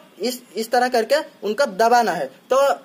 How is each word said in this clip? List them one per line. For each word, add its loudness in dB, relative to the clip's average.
इस, -6
इस -8
तरह 2
करके 0
उनको -2
दबाना 2
है। -6
तो 2